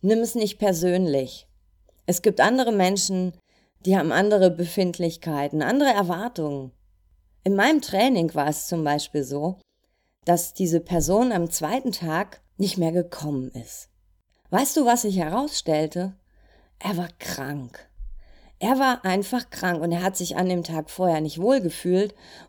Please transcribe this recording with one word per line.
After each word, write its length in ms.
Nimm 160
es 160
nicht 240
persönlich. 880
Es 160
gibt 200
andere 320
Menschen, 600
die 100
haben 140
andere 400
Befindlichkeiten, 1120
andere 280
Erwartungen. 800
In 100
meinem 260
Training 540
war 140
es 180
zum 160
Beispiel 400
so, 380
dass 280
diese 280
Person 500
am 200
zweiten 420
Tag 500
nicht 160
mehr 140
gekommen 580
ist. 380
Weißt 260
du, 100
was 160
sich 160
herausstellte? 960
Er 180
war 120
krank. 680
Er 200
war 260
einfach 460
krank 320
und 80
er 120
hat 140
sich 200
an 120
dem 140
Tag 260
vorher 320
nicht 200
wohl 200
gefühlt 540